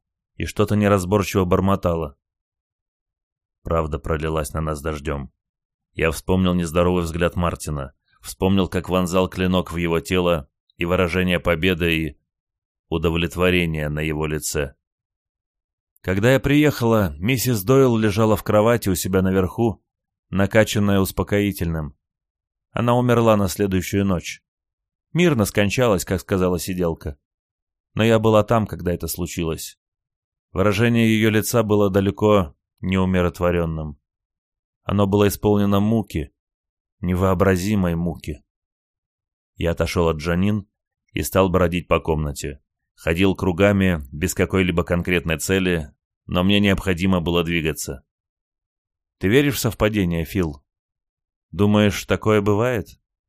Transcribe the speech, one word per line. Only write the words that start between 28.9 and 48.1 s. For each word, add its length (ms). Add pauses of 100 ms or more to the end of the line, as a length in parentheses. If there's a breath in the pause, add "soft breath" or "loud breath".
это 140
случилось. 720 (720)
Выражение 600
её 200
лица 320
было 260
далеко 640 (260)
не 160
умиротворённым. 1000 (840)
Оно 240
было 200
исполнено 520
муки, 520 (720)
невообразимой 920
муки. 480 (1120)
Я 160
отошёл 380
от 80
Джанин 500 (460)
и 100
стал 260
бродить 380
по 120
комнате. 640 (340)
Ходил 400
кругами, 680 (100)
без 220
какой-либо 500
конкретной 540
цели, 560 (320)
но 180
мне 160
необходимо 600
было 220
двигаться. 600 (1160)